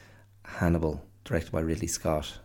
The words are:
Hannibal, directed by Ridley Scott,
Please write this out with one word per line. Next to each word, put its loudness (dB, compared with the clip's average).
Hannibal, 2
directed 0
by 0
Ridley 0
Scott, -2